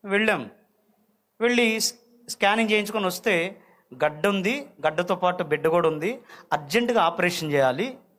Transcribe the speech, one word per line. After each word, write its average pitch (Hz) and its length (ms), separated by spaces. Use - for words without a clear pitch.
వెళ్ళాం. 196 460
వెళ్ళి 233 400
స్-, - 140
స్కానింగ్ 214 420
చేయించుకొని 208 360
వస్తే, 180 560
"గడ్డ 151 220
ఉంది, 202 400
గడ్డతో 180 280
పాటు 180 300
బిడ్డ 151 220
కూడా 165 220
ఉంది, 165 320
అర్జెంటుగా 202 500
ఆపరేషన్ 170 500
చేయాలి 143 460